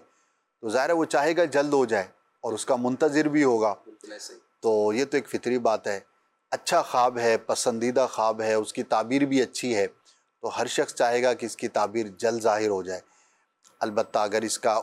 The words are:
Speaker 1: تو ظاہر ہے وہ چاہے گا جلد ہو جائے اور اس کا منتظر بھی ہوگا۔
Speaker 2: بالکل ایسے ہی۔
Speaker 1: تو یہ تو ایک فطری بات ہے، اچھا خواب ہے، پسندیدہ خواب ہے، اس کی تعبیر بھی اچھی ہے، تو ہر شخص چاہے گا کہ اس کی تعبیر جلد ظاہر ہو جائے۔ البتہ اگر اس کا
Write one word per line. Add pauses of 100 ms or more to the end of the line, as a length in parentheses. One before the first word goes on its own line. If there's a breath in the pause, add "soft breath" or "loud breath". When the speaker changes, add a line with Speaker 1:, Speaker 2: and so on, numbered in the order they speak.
(600)
Speaker 1:
تو
ظاہر
ہے
وہ
چاہے
گا
جلد
ہو
جائے (340)
اور
اس
کا
منتظر
بھی
ہوگا۔ (100)
Speaker 2:
بالکل
ایسے
ہی۔ (220)
Speaker 1:
تو
یہ
تو
ایک
فطری
بات
ہے، (520)
اچھا
خواب
ہے،
پسندیدہ
خواب
ہے،
اس
کی
تعبیر
بھی
اچھی
ہے، (540 soft breath)
تو
ہر
شخص
چاہے
گا
کہ
اس
کی
تعبیر
جلد
ظاہر
ہو
جائے۔ (800 soft breath)
البتہ
اگر
اس
کا